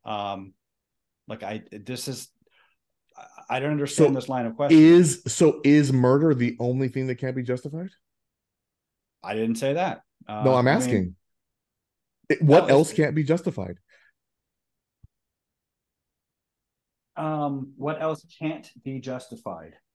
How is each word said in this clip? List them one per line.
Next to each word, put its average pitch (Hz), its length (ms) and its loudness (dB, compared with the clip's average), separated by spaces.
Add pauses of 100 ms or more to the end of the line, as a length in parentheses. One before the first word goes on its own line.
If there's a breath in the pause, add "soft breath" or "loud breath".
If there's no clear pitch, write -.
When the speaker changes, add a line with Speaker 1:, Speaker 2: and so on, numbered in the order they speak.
Speaker 1:
Um, 101 480 -10 (720)
like, 110 160 -14
I, 110 200 -12 (100)
this 120 360 -14
is, - 200 -14 (880)
I, - 400 -12
I 131 40 -4
don't 143 100 -4
understand 143 400 0
Speaker 2:
So 135 100 -4
Speaker 1:
this - 80 -14
line 127 160 -4
of 113 100 -8
questioning. 156 300 6
Speaker 2:
is, 170 440 6
so - 360 2
is 143 300 4
murder 135 400 4
the 120 260 -2
only 127 280 -2
thing 131 180 -6
that 127 80 -6
can't 127 200 -8
be 131 80 -6
justified? 143 460 -8 (1300)
Speaker 1:
I 98 100 -12
didn't 113 240 -4
say 135 160 -4
that. 165 300 -4 (260)
Uh, 107 160 -8
Speaker 2:
No, 131 120 4
I'm 123 120 2
Speaker 1:
I 139 40 4
mean, 233 100 0
Speaker 2:
asking. 98 320 -2 (1120)
It, 151 140 0
what 147 260 6
Speaker 1:
no, 135 60 4
Speaker 2:
else 160 160 4
Speaker 1:
it's - 80 -4
Speaker 2:
can't 151 160 0
be 156 100 -2
justified? 135 540 -4 (3500)
Speaker 1:
Um, 147 600 -6
what 156 260 -8
else 156 240 -8 (140)
can't 156 280 -10 (140)
be 135 160 -10
justified? 104 760 -14 (200)